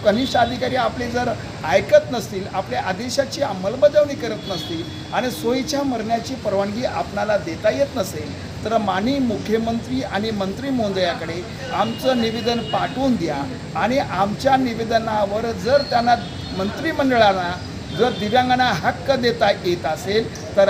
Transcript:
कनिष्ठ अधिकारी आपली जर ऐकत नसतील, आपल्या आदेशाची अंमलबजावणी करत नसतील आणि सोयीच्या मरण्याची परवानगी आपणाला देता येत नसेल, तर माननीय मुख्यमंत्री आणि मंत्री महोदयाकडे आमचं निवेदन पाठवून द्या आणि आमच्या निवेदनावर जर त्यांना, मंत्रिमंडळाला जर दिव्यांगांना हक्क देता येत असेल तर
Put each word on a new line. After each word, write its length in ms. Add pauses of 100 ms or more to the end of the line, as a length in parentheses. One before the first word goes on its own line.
कनिष्ठ 340
अधिकारी 380
आपली 360
जर 200 (360)
ऐकत 440
नसतील, 320 (100)
आपल्या 280
आदेशाची 600
अंमलबजावणी 760
करत 340
नसतील 340 (300)
आणि 180
सोयीच्या 520
मरण्याची 520
परवानगी 500
आपणाला 520
देता 320
येत 260
नसेल, 340 (360)
तर 120
माननीय 440
मुख्यमंत्री 800
आणि 300
मंत्री 360
महोदयाकडे 720 (320)
आमचं 480
निवेदन 380 (100)
पाठवून 460
द्या 280 (320)
आणि 240
आमच्या 580
निवेदनावर 920 (120)
जर 260
त्यांना, 260 (420)
मंत्रिमंडळाला 920 (480)
जर 200
दिव्यांगांना 580
हक्क 360
देता 420
येत 300
असेल 680
तर 140